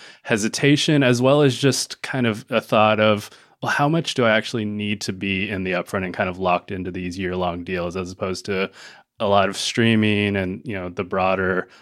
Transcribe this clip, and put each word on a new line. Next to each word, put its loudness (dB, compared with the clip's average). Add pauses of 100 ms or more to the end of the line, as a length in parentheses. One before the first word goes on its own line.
(240)
hesitation 2
as 4
well 4
as 4
just -2
kind -4
of -2
a 0
thought 4
of, 2 (320)
well, -4
how 2
much 0
do 0
I 4
actually 0
need -4
to -4
be -4
in -4
the -4
upfront -4
and -6
kind -2
of -8
locked 0
into -6
these -6
year-long -4
deals -6
as -6
opposed -8
to -2 (520)
a 0
lot 4
of -6
streaming 2
and, -4
you -8
know, -8
the -6
broader 0 (120)